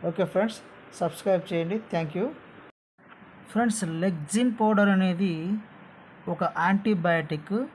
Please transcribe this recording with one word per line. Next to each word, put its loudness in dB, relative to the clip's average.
ఓకే -2
ఫ్రెండ్స్, 0
సబ్స్క్రైబ్ 0
చేయండి. -2
Thank -4
you. 0
ఫ్రెండ్స్, 0
లెగ్జిన్ 0
పౌడర్ 4
అనేది 2
ఒక -2
యాంటీబయాటిక్. 2